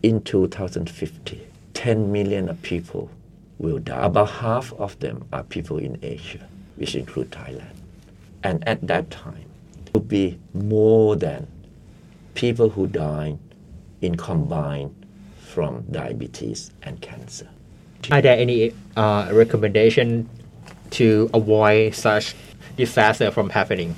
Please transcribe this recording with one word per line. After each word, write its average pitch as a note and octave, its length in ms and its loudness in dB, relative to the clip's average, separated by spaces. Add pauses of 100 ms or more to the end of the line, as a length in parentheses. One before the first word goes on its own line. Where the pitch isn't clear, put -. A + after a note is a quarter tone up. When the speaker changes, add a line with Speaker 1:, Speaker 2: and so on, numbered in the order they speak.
Speaker 1:
in A2+ 180 2
two F#2 260 0
thousand F2 420 -8
fifty, - 520 -12 (320)
ten A2 380 0
million G2+ 380 -2
of E2 120 -10
people - 480 -8 (500)
will D#2+ 180 -2
die. B1+ 260 -6
About G#2 260 4
half A#2+ 440 -4
of G2+ 260 -10
them A#1 320 -8
are C#2 120 -8
people D#2+ 340 -8
in C2+ 240 -8
Asia, - 460 -12 (300)
which - 180 -8
include - 360 -8
Thailand. - 440 -16 (680)
And F#2 240 -4
at A2+ 200 -2
that F2 240 -2
time, - 340 -16 (400)
it - 80 -20
would - 140 0
be G2 320 -2 (160)
more G#2+ 600 4
than D#2 300 -4 (880)
people A#2 360 2
who F#2+ 180 -2
die D2+ 500 -4 (640)
in F2 160 -2
combined D2 760 -4 (420)
from C2 540 -6
diabetes A#1 800 -10 (100)
and - 200 -14
cancer. - 460 -18 (640)
Speaker 2:
Are C#3+ 120 8
there B2 160 8
any, A#2 360 2 (240)
uh, G#2 340 2
recommendation A2+ 960 4 (640)
to A2 440 4
avoid G#2+ 580 4
such G#2+ 400 0 (440)
disaster A2 520 2
from G2+ 220 -2
happening? F2+ 460 -2